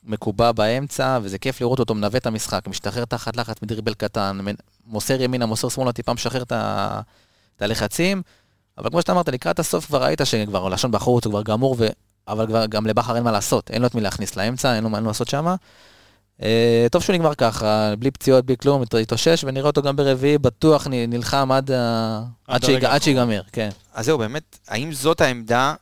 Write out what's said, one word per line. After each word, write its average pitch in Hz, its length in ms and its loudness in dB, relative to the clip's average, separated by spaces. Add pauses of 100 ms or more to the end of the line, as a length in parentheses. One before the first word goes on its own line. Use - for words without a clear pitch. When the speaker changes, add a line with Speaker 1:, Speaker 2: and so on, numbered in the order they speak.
Speaker 1:
מקובע 110 480 0
באמצע, 127 680 0
וזה 98 160 -6
כיף 131 240 -6
לראות 123 180 0
אותו 113 160 0
מנווט 104 200 -2
את 131 100 -2
המשחק, 107 420 -4
משתחרר 110 380 -6
תחת 113 320 -6
לחץ 113 240 -6
מדריבל 110 320 -6
קטן, 101 500 -4
מנ-, 101 120 -4 (300)
מוסר 117 360 -2
ימינה, 123 240 0
מוסר 110 240 -2
שמאלה, 127 220 -2
טיפה 120 220 -4
משחרר 120 280 -4
את 120 100 -8
ה-, 104 500 -2 (560)
את - 40 -8
הלחצים. 113 600 0 (560)
אבל - 120 -4
כמו 170 120 0
שאתה 196 100 -2
אמרת, 180 180 2
לקראת 170 300 -2
הסוף 165 260 -2
כבר 135 180 0
ראית 147 200 0
שכבר 104 460 0
לשון 104 220 0
בחוץ, 120 340 2
הוא 107 60 -2
כבר 104 120 -2
גמור, 120 360 0
ו-, 110 80 2 (400)
אבל 107 200 -2
כבר 110 180 2
גם 107 220 -2
לבכר 117 280 0
אין 120 80 0
מה 117 80 2
לעשות, 104 400 0
אין 113 100 -2
לו 123 60 2
את - 80 -2
מי 113 60 0
להכניס 98 340 -4
לאמצע, 120 400 -2
אין 107 80 -2
לו 110 60 -2
מה 107 100 -2
לעשות 110 280 -2
שמה. 165 280 -2 (880)
אה, 113 480 4
טוב 175 120 2
שהוא 202 100 2
נגמר 165 220 2
ככה, 107 640 2
בלי 131 120 0
פציעות, 131 340 4
בלי 127 120 0
כלום, 139 240 2
הת-, 117 120 -4
התאושש, 123 540 2
ונראה 135 200 -2
אותו 147 140 2
גם 139 140 0
ברביעי, 139 420 2
בטוח 147 500 4
נ-, 135 60 -4
נלחם 120 580 0
עד 135 200 2
ה-, 113 500 0 (260)
Speaker 2:
עד 131 80 -4
Speaker 1:
עד 117 80 2
שיג-, 131 100 4
Speaker 2:
הרגע 131 140 2
Speaker 1:
עד 123 60 4
Speaker 2:
האחרון. 147 80 4 (140)
Speaker 1:
שיגמר, 117 260 2 (100)
כן. 107 180 -2 (240)
Speaker 3:
אז 113 120 -6
זהו, 156 120 2
באמת, 120 400 -6 (100)
האם 135 260 -4
זאת 143 280 0
העמדה 123 600 2